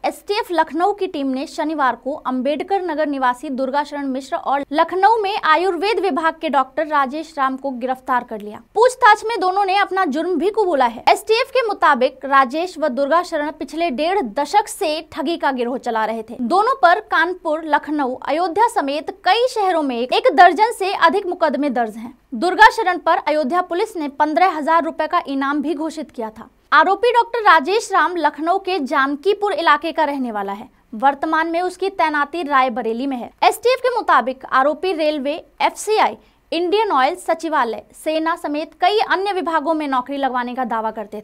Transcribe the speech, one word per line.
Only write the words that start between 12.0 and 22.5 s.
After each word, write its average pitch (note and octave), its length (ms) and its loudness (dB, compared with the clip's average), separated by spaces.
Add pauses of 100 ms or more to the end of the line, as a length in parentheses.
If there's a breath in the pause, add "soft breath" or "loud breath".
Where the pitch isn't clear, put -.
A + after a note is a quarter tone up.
राजेश C#4 540 2
व D4+ 120 0
दुर्गा C#4 320 2
शरण D#4 280 -4
पिछले D#4+ 400 -4
डेढ़ D#4+ 300 0 (140)
दशक G4+ 340 0
से D#4+ 320 -4 (120)
ठगी D#4+ 240 -4
का D4 160 -2
गिरोह B3 260 -4
चला A3+ 260 -2
रहे A3+ 180 -4
थे। A3+ 200 -14
दोनों G4 400 2
पर F4+ 180 6 (100)
कानपुर, E4+ 540 0
लखनऊ, D4 540 -2
अयोध्या F4+ 500 0
समेत D#4 420 -4 (140)
कई A4+ 240 2
शहरों F#4 340 0
में B3+ 160 -2
एक E4+ 360 2
दर्जन F#4 380 8
से G4 220 -2
अधिक F4 320 2
मुकदमे D4 440 0
दर्ज A3+ 260 -4
हैं। A#3 200 -16 (180)
दुर्गा F#4 360 6